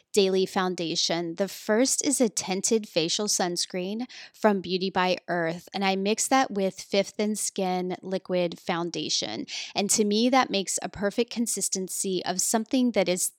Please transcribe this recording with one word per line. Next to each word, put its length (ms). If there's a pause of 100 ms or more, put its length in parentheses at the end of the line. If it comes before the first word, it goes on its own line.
(120)
daily 340
foundation. 920
The 120
first 580
is 140
a 80
tinted 600
facial 380
sunscreen 760 (280)
from 260
Beauty 300
by 260 (140)
Earth, 440
and 120
I 100
mix 320
that 240
with 300
Fifth 380
and 200
Skin 600
liquid 580
foundation. 840 (280)
And 180
to 120
me, 240
that 220
makes 320
a 80
perfect 420
consistency 960
of 160
something 500
that 160
is 200 (120)